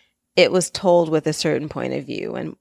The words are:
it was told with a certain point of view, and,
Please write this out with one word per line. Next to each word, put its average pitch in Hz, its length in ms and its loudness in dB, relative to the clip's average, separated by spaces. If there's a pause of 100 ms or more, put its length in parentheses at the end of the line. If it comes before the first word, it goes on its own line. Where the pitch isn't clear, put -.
(360)
it 165 160 6
was 180 180 2
told 175 380 2
with 156 180 0
a 156 60 0
certain 151 380 -2
point 131 240 -6
of 139 100 -6
view, 113 300 -8
and, 156 260 -10